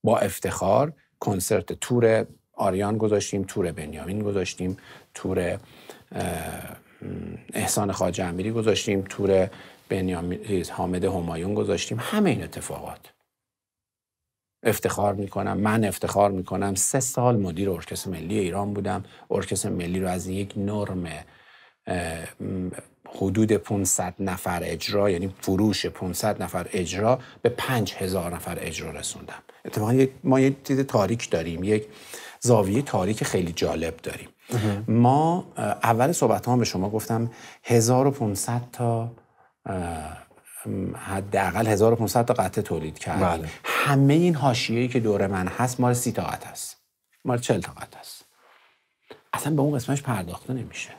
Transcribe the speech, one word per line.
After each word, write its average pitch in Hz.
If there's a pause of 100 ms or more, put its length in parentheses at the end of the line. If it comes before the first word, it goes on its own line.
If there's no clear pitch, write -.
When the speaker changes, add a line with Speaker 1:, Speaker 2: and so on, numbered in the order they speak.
Speaker 1:
با 107
افتخار 101 (260)
کنسرت 98
تور 113 (280)
آریان 101
گذاشتیم، 104
تور 90
بنیامین 80
گذاشتیم، 95 (360)
تور، 92 (520)
اه، 85 (760)
احسان 107
خواجه 92
امیری 92
گذاشتیم، 107
تور 95 (400)
بنیامین، 92
حامد 90
همایون 87
گذاشتیم، 104
همه 214
این 101
اتفاقات. - (1600)
افتخار 104
می‌کنم، 98
من 107
افتخار 98
می‌کنم، 95
سه -
سال 123
مدیر 95
ارکستر 90
ملی 85
ایران 98
بودم. 98 (260)
ارکستر 101
ملی 87
رو 92
از 90
یک 98
نرم، 98 (840)
اه، 85
م، 92 (440)
حدود 107
پونصد 98
نفر 90
اجرا، 101
یعنی 95
فروش 98
پونصد 92
نفر 90
اجرا، 101 (220)
به 113
پنج 113
هزار 90
نفر 87
اجرا 78
رسوندم. - (220)
اتفاقاً 113
یک، 131 (120)
ما 135
یه 139
چیز 135
تاریک 117
داریم، 85
یک 107 (520)
زاویهٔ 110
تاریک 107
خیلی 87
جالب 80
داریم. - (220)
Speaker 2:
اها. 107
Speaker 1:
ما، 143 (120)
اه، 104
اول 117
صحبت‌هام 120
به 110
شما 95
گفتم 113 (320)
هزار 120
و 139
پونصد 117 (100)
تا، 117 (540)
اه، 85 (680)
حداقل 98
هزار 110
و -
پونصد 117
تا 120
قطعه 98
تولید 78
کردیم. 90
Speaker 2:
بله. 80 (140)
Speaker 1:
همهٔ 139
این 175
حاشیه‌ای 123
که 123
دور 101
من 95
هست 120
مال 123
سی 120
تا 92
قطعه -
است، - (480)
مال 123
چهل 120
تا -
قطعه -
است. - (1080)
اصلاً 151
به 139
اون 147
قسمتش 135
پرداخته 95
نمیشه. -